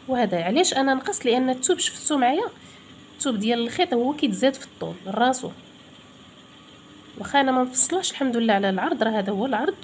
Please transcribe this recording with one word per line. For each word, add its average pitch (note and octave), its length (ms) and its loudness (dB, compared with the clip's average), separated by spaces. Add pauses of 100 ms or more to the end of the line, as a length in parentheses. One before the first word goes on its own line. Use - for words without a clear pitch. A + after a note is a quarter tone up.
وهذا A3 360 0
علاش C4 300 2
انا C4+ 200 2
نقصت، C4+ 320 -4
لان B3+ 240 2
الثوب C4 300 0
شفتو - 380 -2
معايا، C4+ 280 2 (720)
الثوب A#3 220 -2
ديال A#3 200 0
الخيط A#3+ 340 -2
هو B3 200 0
كيتزاد B3+ 400 0
في - 120 -14
الطول E3+ 300 -10 (120)
راسو، A#3 420 0 (1700)
واخا C#4 240 0
انا C4 100 2
ما B3+ 120 2
مفصلاش D#4+ 480 0
الحمد B3+ 260 -2
لله A3+ 160 4
على G3 160 2
العرض، A3 340 0
راه A3 80 0
هذا G3+ 200 -2
هو G3+ 140 -2
العرض C4+ 380 -2